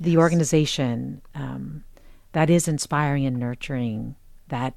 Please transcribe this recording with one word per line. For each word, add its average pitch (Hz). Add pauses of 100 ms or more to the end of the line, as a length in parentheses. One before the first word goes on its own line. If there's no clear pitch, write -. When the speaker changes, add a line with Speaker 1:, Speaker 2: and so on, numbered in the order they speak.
Speaker 1:
the 170
Speaker 2:
Yes. 165
Speaker 1:
organization, 147 (120)
um, 135 (480)
that 156
is 170
inspiring 147
and 127
nurturing 120 (340)
that 127